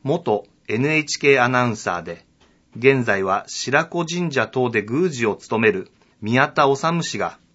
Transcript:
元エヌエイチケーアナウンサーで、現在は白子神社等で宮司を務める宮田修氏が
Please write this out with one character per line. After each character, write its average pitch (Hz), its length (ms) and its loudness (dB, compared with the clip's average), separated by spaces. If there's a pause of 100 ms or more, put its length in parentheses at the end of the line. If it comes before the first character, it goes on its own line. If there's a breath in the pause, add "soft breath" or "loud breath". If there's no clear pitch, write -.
元 135 460 -2 (200)
エ 110 120 -2
ヌ 143 100 0
エ 156 100 2
イ 147 60 -4
チ - 140 -8
ケ 139 180 4
ー 123 60 4
ア 123 60 2
ナ 123 160 2
ウ 117 40 0
ン 107 80 -4
サ 90 200 -4
ー 82 60 -10
で、 85 220 -14 (500 soft breath)
現 127 300 4
在 98 180 0
は 95 240 -2
白 147 380 -2
子 170 200 -4
神 170 280 -4
社 113 140 0
等 127 240 -2
で 110 100 0
宮 147 300 -2
司 120 160 -2
を 98 80 0
務 113 320 0
め 104 40 6
る 95 200 -8 (300 soft breath)
宮 127 280 2
田 147 180 2
修 165 360 0
氏 - 160 -8
が 87 180 -4 (160)